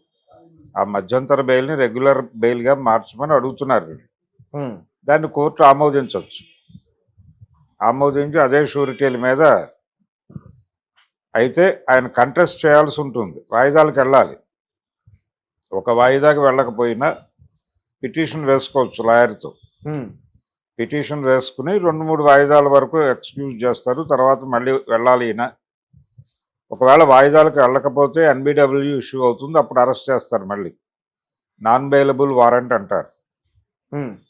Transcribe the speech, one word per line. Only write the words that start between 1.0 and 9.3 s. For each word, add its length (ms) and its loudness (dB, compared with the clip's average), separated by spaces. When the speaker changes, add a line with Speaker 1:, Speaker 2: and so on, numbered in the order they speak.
Speaker 1:
బెయిల్‌ని 360 -2
రెగ్యులర్ 460 -2
బెయిల్‌గా 380 -2
మార్చమని 580 -4
అడుగుతున్నారు 520 -4
వీళ్ళు. 220 -20
Speaker 2:
హ్మ్. 200 -12
Speaker 1:
దాన్ని 240 0
కోర్టు 340 -2
ఆమోదించవచ్చు. 800 2
ఆమోదించి 580 0
అదే 260 2
షూరిటీల 500 -4
మీద 260 0